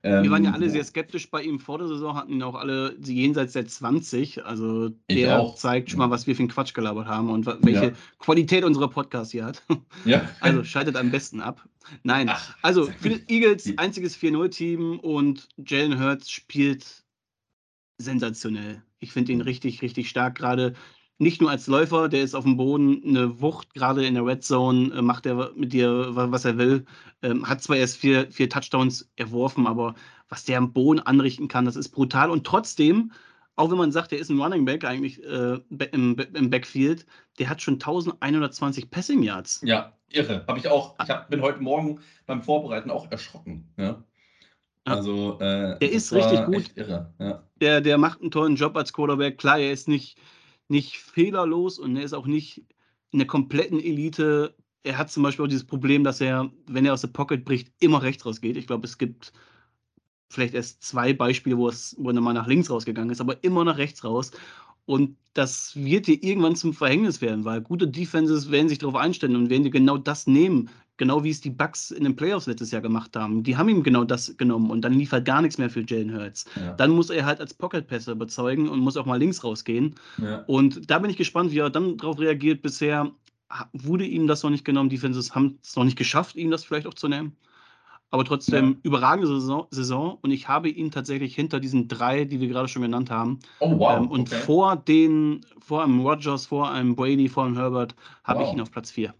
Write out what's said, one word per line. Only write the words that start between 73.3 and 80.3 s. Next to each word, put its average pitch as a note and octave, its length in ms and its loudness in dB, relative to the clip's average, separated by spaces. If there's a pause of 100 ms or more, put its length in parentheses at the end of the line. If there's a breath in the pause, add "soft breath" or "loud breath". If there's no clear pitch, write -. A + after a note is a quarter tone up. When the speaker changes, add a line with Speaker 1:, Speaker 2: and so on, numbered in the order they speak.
Speaker 1:
Die B2 160 0
haben G#3+ 120 4
ihm F#3+ 120 4
genau B2 220 4
das A#2+ 340 -4
genommen A2+ 320 2
und A2+ 120 0
dann B2+ 120 2
lief C#3 180 2
halt B2+ 140 0
gar C3+ 160 4
nichts D#3 160 0
mehr A#2+ 140 -2
für A#2 140 -4
Jalen A2+ 300 -4
Hurts. G#2 300 -10 (100)
Speaker 2:
Ja. F2+ 180 -8
Speaker 1:
Dann C#3 180 4
muss E3 180 4
er D#3 160 -2
halt D3 160 -2
als - 140 -14
Pocket-Passer C3+ 560 -6
überzeugen B2 580 -2
und C#3 100 -2
muss C3 160 2
auch C3 120 -4
mal B2 120 0
links F3 240 0
rausgehen. A#2+ 520 -2 (260 loud breath)
Speaker 2:
Ja. G#2+ 240 -6